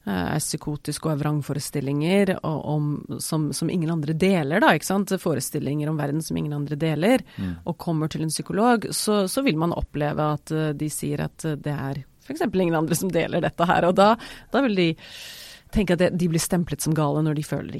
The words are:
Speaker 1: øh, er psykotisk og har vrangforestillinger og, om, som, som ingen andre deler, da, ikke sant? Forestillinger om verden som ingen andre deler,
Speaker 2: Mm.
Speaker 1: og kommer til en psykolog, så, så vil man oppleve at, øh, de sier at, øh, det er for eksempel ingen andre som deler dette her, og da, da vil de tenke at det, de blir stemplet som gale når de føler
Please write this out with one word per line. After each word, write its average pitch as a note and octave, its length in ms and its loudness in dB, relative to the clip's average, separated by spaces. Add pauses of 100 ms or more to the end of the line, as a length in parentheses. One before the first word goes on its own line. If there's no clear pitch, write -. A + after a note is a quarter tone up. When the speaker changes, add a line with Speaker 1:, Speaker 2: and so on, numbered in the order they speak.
Speaker 1:
øh, F#3 280 -2
er D#3 40 0
psykotisk - 680 -6
og D#3 120 0
har D3 60 -2
vrangforestillinger D3+ 1200 0
og, D#3 200 -4
om, D3 540 -2
som, D#3 340 -2
som E3 180 -2
ingen E3 200 0
andre D#3+ 240 -2
deler, F3 460 2
da, D4+ 80 6 (100)
ikke - 80 -4
sant? F#3+ 220 0 (100)
Forestillinger D3 720 -2
om D#3+ 80 0
verden D3 240 -2
som E3 140 -4
ingen D#3 160 -2
andre D3 240 -4
deler, D#3+ 420 2 (200)
Speaker 2:
Mm. F#2 180 -4 (100)
Speaker 1:
og E3 120 -4
kommer D#3 300 0
til D#3 140 -4
en D#3+ 80 -2
psykolog, G3+ 520 2 (120)
så, G#3 340 2
så C4+ 140 -2
vil A3+ 140 2
man E3 160 2
oppleve D3 480 -2 (120)
at, D3 200 -6
øh, D#3 220 0
de D3+ 140 -4
sier D3 320 -4
at, - 240 -6
øh, D#3 120 -2
det D3 160 -4
er C#3 320 -6 (180)
for C4+ 120 -10
eksempel D#4+ 260 0
ingen E3 160 2
andre D#3+ 180 2
som F#3 160 -2
deler E3 320 0
dette E3+ 240 0
her, E3+ 180 4
og E3+ 120 4
da, G#3 180 6 (380)
da A#3+ 100 2
vil G#3+ 140 2
de E3 180 4 (800)
tenke G#3 200 2
at E3 60 4
det, F3+ 180 4
de F3 120 2
blir E3 100 2
stemplet E3+ 420 0
som D3+ 140 0
gale D3+ 280 2
når D#3 120 2
de D3+ 80 -2
føler - 380 -6